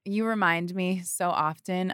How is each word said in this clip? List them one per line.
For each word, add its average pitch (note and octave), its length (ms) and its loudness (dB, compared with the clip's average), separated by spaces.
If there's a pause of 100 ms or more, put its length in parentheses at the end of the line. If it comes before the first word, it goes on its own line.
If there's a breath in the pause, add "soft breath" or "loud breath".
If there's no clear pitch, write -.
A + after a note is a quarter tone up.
you G#3 220 0
remind F3+ 480 2
me F#3 300 0
so F3+ 240 -2
often F3+ 640 0